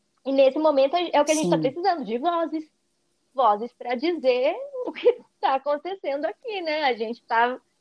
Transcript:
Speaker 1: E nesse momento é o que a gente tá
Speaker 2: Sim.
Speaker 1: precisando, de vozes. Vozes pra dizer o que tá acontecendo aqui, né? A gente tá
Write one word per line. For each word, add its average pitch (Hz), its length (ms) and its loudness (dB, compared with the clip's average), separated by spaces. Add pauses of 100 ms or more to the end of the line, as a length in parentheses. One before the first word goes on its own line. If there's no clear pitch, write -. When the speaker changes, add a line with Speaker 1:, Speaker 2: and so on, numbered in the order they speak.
(240)
Speaker 1:
E 269 80 -4
nesse 269 280 4
momento 285 360 4
é 349 240 2
o 294 60 4
que 311 60 2
a 311 40 2
gente 311 140 0
tá 339 60 4
Speaker 2:
Sim. 320 80 0
Speaker 1:
precisando, 349 420 -2
de 226 140 -4
vozes. 320 500 -2 (640)
Vozes 233 400 0
pra 240 220 -6
dizer 262 600 0 (300)
o 311 60 -6
que 480 300 2 (200)
tá 285 140 2
acontecendo 294 680 -4
aqui, 415 360 -8
né? 311 220 -4
A 262 100 2
gente 220 300 -8
tá 240 360 0 (220)